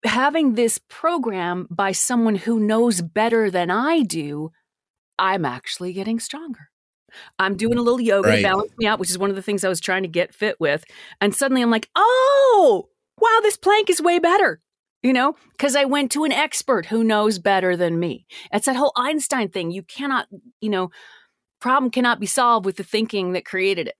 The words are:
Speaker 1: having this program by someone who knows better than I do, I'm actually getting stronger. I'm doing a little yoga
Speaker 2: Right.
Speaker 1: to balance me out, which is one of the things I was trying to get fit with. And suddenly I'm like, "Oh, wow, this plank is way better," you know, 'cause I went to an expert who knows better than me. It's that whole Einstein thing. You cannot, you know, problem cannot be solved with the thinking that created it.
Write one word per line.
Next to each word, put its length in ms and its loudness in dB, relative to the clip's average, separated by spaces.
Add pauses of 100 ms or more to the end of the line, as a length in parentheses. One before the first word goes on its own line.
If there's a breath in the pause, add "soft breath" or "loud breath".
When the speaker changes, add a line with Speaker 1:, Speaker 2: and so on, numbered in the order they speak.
Speaker 1:
having 500 2
this 240 0 (100)
program 800 -4
by 220 -2
someone 440 0
who 240 -2
knows 420 2
better 480 0
than 200 -2
I 320 2
do, 480 -6 (680)
I'm 260 0
actually 500 -6
getting 260 -4
stronger. 500 -12 (680 loud breath)
I'm 180 0
doing 220 0
a 40 -2
little 180 2
yoga 300 2
Speaker 2:
Right. 80 4
Speaker 1:
to 40 2
balance 360 0
me 80 -2
out, 140 0
which 100 -4
is 80 -4
one 120 -2
of 60 -4
the 60 -10
things 220 -4
I 60 0
was 100 -4
trying 220 -2
to 60 -6
get 260 -4
fit 260 -4
with. 240 -2 (360 loud breath)
And 140 2
suddenly 280 2
I'm 80 2
like, 260 0
"Oh, 920 4 (320)
wow, 220 4
this 160 2
plank 320 2
is 120 2
way 180 2
better," 400 2 (420)
you 100 2
know, 240 2 (220 soft breath)
'cause 180 0
I 100 4
went 260 0
to 120 0
an 80 0
expert 540 -2
who 180 0
knows 340 2
better 380 2
than 240 0
me. 260 -6 (260 loud breath)
It's 140 -2
that 100 0
whole 200 2
Einstein 540 -2
thing. 220 -6
You 120 -10
cannot, 440 -6 (320)
you 100 -4
know, 200 -2 (680 loud breath)
problem 300 0
cannot 300 0
be 60 -6
solved 400 0
with 100 -4
the 80 -10
thinking 480 -4
that 140 -6
created 420 -2
it. 120 -14